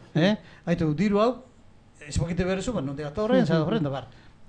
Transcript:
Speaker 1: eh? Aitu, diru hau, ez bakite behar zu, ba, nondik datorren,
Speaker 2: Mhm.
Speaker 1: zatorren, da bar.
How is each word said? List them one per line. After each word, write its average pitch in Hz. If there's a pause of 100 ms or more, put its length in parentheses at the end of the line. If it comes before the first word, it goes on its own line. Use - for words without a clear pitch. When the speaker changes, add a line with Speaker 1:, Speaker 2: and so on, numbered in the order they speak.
(160)
Speaker 1:
eh? 190 (300)
Aitu, 160
diru 202
hau, 240 (720)
ez -
bakite 175
behar 190
zu, 247
ba, 175
nondik 139
datorren, 220
Speaker 2:
Mhm. 214
Speaker 1:
zatorren, 160
da 139
bar. 135 (420)